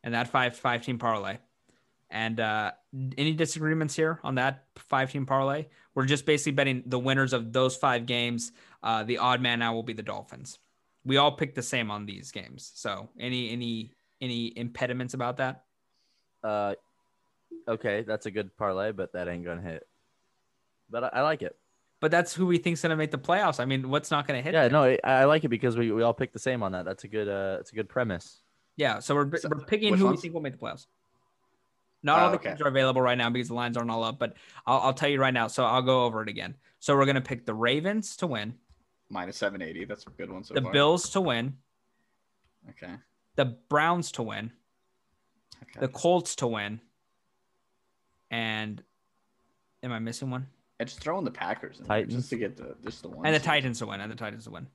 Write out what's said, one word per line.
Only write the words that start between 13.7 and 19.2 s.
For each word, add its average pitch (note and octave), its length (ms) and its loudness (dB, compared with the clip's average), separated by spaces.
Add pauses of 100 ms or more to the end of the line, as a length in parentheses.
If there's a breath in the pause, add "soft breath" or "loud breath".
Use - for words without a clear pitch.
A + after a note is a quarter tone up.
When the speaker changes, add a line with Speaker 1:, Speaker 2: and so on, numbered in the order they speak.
Speaker 1:
any A#2 360 -6
impediments B2 580 -4
about B2 240 -4
that? C3 260 -4 (800)
Speaker 2:
Uh, G#2 300 -2 (920)
okay, A2 400 -2
that's G#2+ 200 -4
a G#2+ 40 -6
good G2 260 -6
parlay, G2+ 360 -2
but F#2+ 220 -8
that F2+ 120 -4